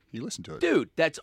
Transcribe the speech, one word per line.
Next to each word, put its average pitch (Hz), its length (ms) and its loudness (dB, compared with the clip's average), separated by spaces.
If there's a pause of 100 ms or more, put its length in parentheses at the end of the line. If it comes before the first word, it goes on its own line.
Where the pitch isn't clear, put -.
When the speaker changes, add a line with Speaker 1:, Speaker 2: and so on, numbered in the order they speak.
(120)
Speaker 1:
He 113 80 -8
listened - 260 -8
to 160 80 -10
it. - 60 -12
Speaker 2:
"Dude, 285 360 4
that's 160 260 2